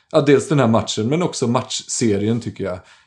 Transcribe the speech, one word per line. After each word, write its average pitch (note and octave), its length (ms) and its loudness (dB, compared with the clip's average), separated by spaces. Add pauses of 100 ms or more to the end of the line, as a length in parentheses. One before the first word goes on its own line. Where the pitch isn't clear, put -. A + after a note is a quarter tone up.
(120)
ja, D#3 80 4
dels C#3+ 280 4
den D3 120 2
här A#2+ 80 4
matchen, A2 400 0
men D#3+ 140 0
också - 240 -2
matchserien, A#2 920 -2
tycker G2+ 240 -10
jag. F2+ 100 -6 (320)